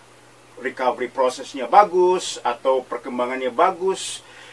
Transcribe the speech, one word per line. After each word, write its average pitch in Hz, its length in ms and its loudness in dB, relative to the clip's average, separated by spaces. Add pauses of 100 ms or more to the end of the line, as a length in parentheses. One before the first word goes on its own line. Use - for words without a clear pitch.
(640)
recovery 123 480 -2
prosesnya 127 560 -2
bagus 180 720 4
atau 131 400 0
perkembangannya 123 720 -6
bagus, 180 720 0 (280)